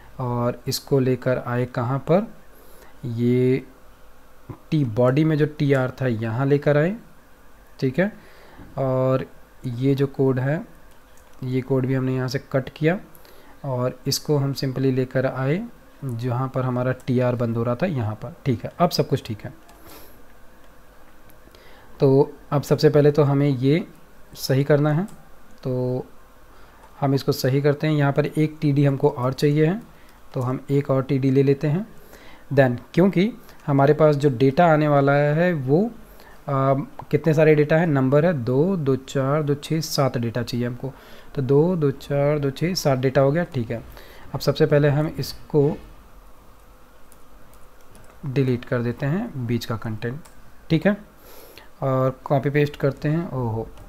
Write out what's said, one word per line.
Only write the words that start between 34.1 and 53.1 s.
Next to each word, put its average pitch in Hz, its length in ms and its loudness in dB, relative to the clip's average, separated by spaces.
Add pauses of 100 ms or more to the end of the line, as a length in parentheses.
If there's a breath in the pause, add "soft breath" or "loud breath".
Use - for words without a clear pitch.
जो 143 140 2
डेटा 135 440 2
आने 151 140 2
वाला 143 260 4
है 147 400 2
वो, 147 300 2 (640 loud breath)
आ, 135 240 2 (380)
कितने 156 220 2
सारे 156 220 6
डेटा 147 220 4
हैं, 175 100 2
नंबर 139 380 2
है 185 100 2
दो, 135 420 0
दो, 139 200 0
चार, 139 460 -2
दो, 143 120 0
छः, 151 260 -4
सात 139 360 -2
डेटा 117 260 -4
चाहिए 120 240 -4
हमको। 123 240 -8 (440 loud breath)
तो 143 60 -2
दो, 143 340 4
दो, 147 160 2
चार, 143 480 -2
दो, 143 120 0
छः, 156 220 -2
सात 139 260 0
डेटा 131 220 2
हो 139 100 4
गया, 170 140 0
ठीक 117 260 -6
है। 117 100 -8 (520 loud breath)
अब 139 60 -6
सबसे 151 260 2
पहले 147 240 4
हम 151 180 0 (120)
इसको 147 580 -2 (2500)
डिलीट 127 380 0
कर 123 160 -4
देते 120 240 -4
हैं 143 420 -4
बीच 117 180 -2
का 117 120 -4
कंटेंट, 117 420 -8 (500)
ठीक 160 180 2
है, 208 100 2 (840 loud breath)
और 131 440 0
कॉपी 143 240 0
पेस्ट 147 260 0
करते 143 340 -2
हैं। 165 200 -2